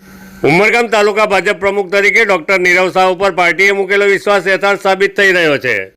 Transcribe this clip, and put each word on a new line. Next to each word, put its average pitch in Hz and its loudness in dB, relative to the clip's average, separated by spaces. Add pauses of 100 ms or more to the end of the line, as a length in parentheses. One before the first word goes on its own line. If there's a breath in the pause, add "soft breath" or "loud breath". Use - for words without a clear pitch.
(440)
ઉમરગામ 214 2
તાલુકા 208 0
ભાજપ 190 0
પ્રમુખ 196 -4
તરીકે 202 2
ડોક્ટર 190 0
નીરવ 180 0
શાહ 185 2
ઉપર 185 -2
પાર્ટીએ 175 0
મૂકેલો 202 0
વિશ્વાસ 196 0
યથાર્થ 196 -2
સાબિત 190 -2
થઈ 196 2
રહ્યો 156 0
છે. 120 -2 (200)